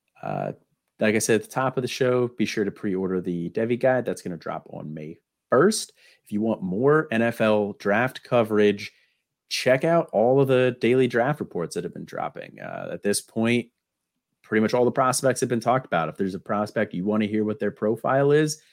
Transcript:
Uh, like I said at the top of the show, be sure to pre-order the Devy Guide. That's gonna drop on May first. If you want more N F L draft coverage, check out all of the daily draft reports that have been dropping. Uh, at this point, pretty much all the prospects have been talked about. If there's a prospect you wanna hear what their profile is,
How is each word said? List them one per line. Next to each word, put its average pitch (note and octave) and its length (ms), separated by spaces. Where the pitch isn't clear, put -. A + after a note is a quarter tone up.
Uh, G1+ 300
like G#2+ 140
I A2 60
said A2+ 160
at G#2 80
the - 100
top C3 240
of B2+ 60
the A#2+ 40
show, B2 400
be A2+ 180
sure G#2+ 180
to G2 80
pre-order F#2 500
the F2 300
Devy A#2 280
Guide. B2+ 260
That's - 180
gonna F2+ 120
drop D#2+ 360
on D#2 240
May D#2 240
first. E3+ 420
If - 60
you G#2 100
want A2 220
more C#3 480
N A2+ 100
F A#2 180
L G#2 340
draft A2 500
coverage, G#2 680
check - 340
out E3 280
all B2 300
of C3 60
the B2+ 340
daily B2 260
draft A#2+ 320
reports E2+ 360
that E2+ 80
have E2+ 100
been E2 120
dropping. - 540
Uh, G1+ 320
at - 120
this G2+ 180
point, A#2 460
pretty G#2+ 200
much G#2+ 120
all B2 120
the A#2+ 60
prospects B2+ 480
have B2 100
been B2 100
talked A#2+ 260
about. D#2+ 240
If - 80
there's G2 180
a F2 40
prospect G#2+ 540
you F2+ 120
wanna G#2+ 220
hear G#2+ 180
what G#2+ 140
their G#2 120
profile B2+ 600
is, D3+ 280